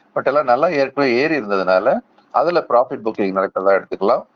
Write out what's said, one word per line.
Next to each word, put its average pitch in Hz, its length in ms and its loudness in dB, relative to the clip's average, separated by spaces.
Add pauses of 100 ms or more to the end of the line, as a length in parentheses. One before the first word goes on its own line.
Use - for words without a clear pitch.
(160)
but 139 80 -4
எல்லாம் 139 200 0
நல்லா 131 240 2
ஏற்கனவே 139 480 0
ஏறி 147 240 0
இருந்ததுனால 101 600 0 (320)
அதுல 165 380 0
ப்ராஃபிட் 120 360 0
புக்கிங் 98 420 -2
நடக்கிறதா 95 340 0
எடுத்துக்கலாம். 98 440 -2 (100)